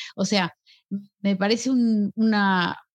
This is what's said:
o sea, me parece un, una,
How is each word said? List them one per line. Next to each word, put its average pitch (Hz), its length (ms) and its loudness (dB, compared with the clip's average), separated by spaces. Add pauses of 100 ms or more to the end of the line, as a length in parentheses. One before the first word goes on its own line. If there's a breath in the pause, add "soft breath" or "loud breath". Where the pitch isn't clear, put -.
(160 loud breath)
o 190 80 -2
sea, 190 300 -2 (640 soft breath)
me 196 160 0
parece 220 340 0
un, 226 460 0
una, 202 640 2 (160)